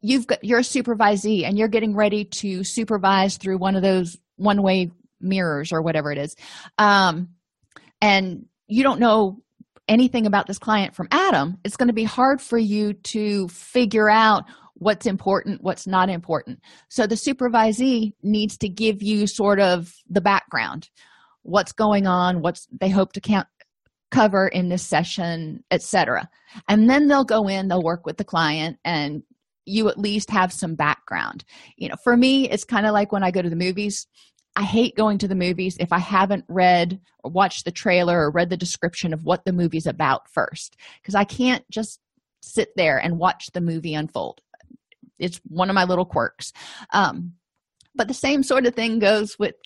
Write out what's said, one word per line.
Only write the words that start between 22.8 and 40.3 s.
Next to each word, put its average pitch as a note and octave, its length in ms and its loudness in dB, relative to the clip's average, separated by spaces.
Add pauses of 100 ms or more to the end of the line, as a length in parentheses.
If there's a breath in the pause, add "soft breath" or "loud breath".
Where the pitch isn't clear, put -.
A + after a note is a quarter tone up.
hope F#3+ 240 2
to G3 80 -12
count, G#3 260 0 (640)
cover G3 380 4
in F3+ 220 -2
this F3 120 -4
session, E3 880 -4
et F3+ 120 0
cetera. D3+ 460 0 (380 loud breath)
And G#3+ 220 6
then C#4+ 200 4
they'll C#4 160 4
go A3 220 0
in, G3 220 -2
they'll F3+ 140 0
work E3+ 240 -2
with D#3+ 100 -8
the G3+ 80 -6
client, D#3+ 600 -2
and D3 380 -4 (440)
you G#3 220 0
at - 100 -2
least G#3 320 -4
have F#3 220 0
some E3 240 -6
background. - 680 -4 (320 loud breath)
You - 140 -10
know, - 120 -10
for A#3+ 140 4
me, C4 320 4
it's - 160 -4
kinda G#3+ 260 0
like G#3 220 0
when G3 100 -2
I F#3 80 0
go F3+ 120 -2
to F3 80 -2
the E3 60 -6
movies. F#3 500 -4 (500 soft breath)
I G3+ 80 0
hate A3+ 320 0
going G#3+ 220 2
to G3+ 100 -4
the F#3+ 80 -2
movies F3+ 420 -2
if F3 140 -2
I F3 80 2
haven't G3 480 0
read F3+ 500 2 (240)
or - 80 -10
watched F#3 360 0
the F3+ 40 -6
trailer F3 480 2
or D3 140 0
read E3+ 180 0
the E3 60 -2
description E3+ 560 -6
of D#3 120 -8
what F3 200 -2
the F#3+ 80 -2
movie's E3 340 -2
about C#3+ 420 -2
first, - 460 -6 (300 loud breath)